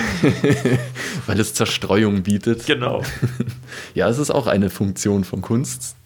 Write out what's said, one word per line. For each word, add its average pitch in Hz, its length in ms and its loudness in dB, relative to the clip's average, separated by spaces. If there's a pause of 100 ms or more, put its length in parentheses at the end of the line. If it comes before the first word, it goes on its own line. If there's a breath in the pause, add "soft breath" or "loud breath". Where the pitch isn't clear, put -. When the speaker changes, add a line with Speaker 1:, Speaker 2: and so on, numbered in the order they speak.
(600)
Speaker 1:
<laughs> - 680 -2
Weil 98 120 0
es 113 140 0
Zerstreuung 101 680 2
bietet. 104 420 0
Speaker 2:
Genau. 123 420 0
Speaker 1:
<laughs> - 840 -6
Ja, 92 160 4
es 120 100 2
ist 147 100 0
auch 123 180 2
eine 98 220 4
Funktion 98 540 0
von 98 180 -4
Kunst, - 540 -4 (100)